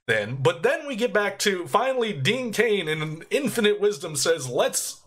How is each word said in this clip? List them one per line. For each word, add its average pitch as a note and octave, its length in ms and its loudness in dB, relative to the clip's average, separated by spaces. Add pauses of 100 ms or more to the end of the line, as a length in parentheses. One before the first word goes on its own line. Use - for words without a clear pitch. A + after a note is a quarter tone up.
then. A2 320 0
But D#3 240 2
then D4+ 240 0
we C#4 80 -6
get A#3 160 0
back G#3 280 0
to, F#3 280 0
finally, A#3 460 0
Dean G#3 400 0
Cain G#3 340 2
in D#3 420 -4
infinite G#3 520 2
wisdom F3+ 340 0
says, D3 320 0
"Let's E3+ 600 -2